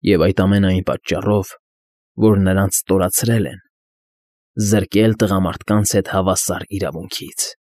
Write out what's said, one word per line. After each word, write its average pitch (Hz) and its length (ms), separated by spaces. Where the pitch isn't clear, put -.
Եվ 92 220
այդ 95 160
ամենը 98 300
այն 92 100
պատճառով, - 720
որ 107 240
նրանց 95 380
ստորացրել 95 640
են, 78 160
զրկել 107 600
տղամարդկանց 98 800
հետ 98 220
հավասար 92 540
իրավունքից։ - 760